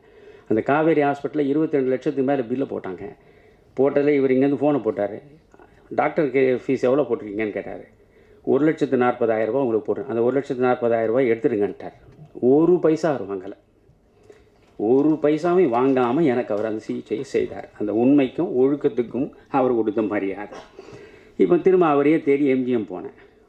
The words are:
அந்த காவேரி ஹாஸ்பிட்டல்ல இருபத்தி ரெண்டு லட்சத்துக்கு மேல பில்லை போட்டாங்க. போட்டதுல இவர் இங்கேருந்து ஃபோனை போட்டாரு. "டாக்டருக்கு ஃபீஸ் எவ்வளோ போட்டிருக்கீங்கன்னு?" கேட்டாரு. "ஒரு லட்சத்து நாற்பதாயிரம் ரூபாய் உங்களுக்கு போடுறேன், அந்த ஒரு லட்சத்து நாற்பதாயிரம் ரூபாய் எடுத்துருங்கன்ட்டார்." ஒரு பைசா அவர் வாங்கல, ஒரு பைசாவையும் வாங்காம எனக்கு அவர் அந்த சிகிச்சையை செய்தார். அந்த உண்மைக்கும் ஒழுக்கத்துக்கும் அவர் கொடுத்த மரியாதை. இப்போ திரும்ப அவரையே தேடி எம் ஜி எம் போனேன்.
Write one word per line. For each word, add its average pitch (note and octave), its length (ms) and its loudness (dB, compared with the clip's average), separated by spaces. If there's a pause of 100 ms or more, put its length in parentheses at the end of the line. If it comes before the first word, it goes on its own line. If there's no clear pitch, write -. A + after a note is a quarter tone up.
(480)
அந்த A2 140 0
காவேரி D3+ 400 2
ஹாஸ்பிட்டல்ல C#3+ 380 -2
இருபத்தி D3 380 0
ரெண்டு B2+ 140 0
லட்சத்துக்கு C3+ 400 -2
மேல C3+ 120 0
பில்லை B2 240 -4
போட்டாங்க. F#2+ 360 -8 (760)
போட்டதுல C#3 300 2
இவர் C3+ 240 4
இங்கேருந்து C3 300 2
ஃபோனை C#3+ 200 2
போட்டாரு. G2+ 400 -4 (720)
"டாக்டருக்கு C3 720 0
ஃபீஸ் B2+ 140 -2
எவ்வளோ C3 200 2
போட்டிருக்கீங்கன்னு?" G#2+ 500 -4
கேட்டாரு. F#2+ 340 -10 (580)
"ஒரு C3 220 2
லட்சத்து D3 320 0
நாற்பதாயிரம் A2+ 560 0
ரூபாய் C#3 100 0
உங்களுக்கு A2 240 0
போடுறேன், G2+ 180 -4
அந்த A2+ 180 -2
ஒரு B2+ 100 2
லட்சத்து C3 300 -2
நாற்பதாயிரம் A#2 440 2
ரூபாய் A#2 240 2
எடுத்துருங்கன்ட்டார்." G#2 640 -2 (460)
ஒரு D#3+ 380 4
பைசா D#3 340 0
அவர் G2+ 140 -8
வாங்கல, G2 260 -10 (1200)
ஒரு C#3 440 2
பைசாவையும் D#3 520 2
வாங்காம B2+ 500 2
எனக்கு B2 300 0
அவர் G#2 120 -2
அந்த A2 140 -4
சிகிச்சையை A#2+ 460 -6
செய்தார். - 440 -4 (100)
அந்த G#2 140 -2
உண்மைக்கும் C3+ 640 2
ஒழுக்கத்துக்கும் C3 720 -2 (160)
அவர் C3 260 0
கொடுத்த A2 280 0
மரியாதை. G2 560 -6 (800)
இப்போ F3+ 200 4
திரும்ப F3+ 280 4
அவரையே D3 360 2
தேடி C#3+ 240 0
எம் C3 180 2
ஜி B2 80 -2
எம் A2 180 -2
போனேன். F2+ 260 -12 (340)